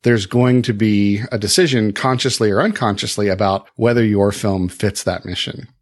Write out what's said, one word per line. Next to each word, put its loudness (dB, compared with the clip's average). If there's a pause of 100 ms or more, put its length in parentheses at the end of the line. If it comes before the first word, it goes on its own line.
there's 2
going 2
to -2
be 2 (100)
a -4
decision 2
consciously 0
or 2
unconsciously -2
about 0
whether 2
your 2
film -2
fits -4
that -6
mission. -10 (160)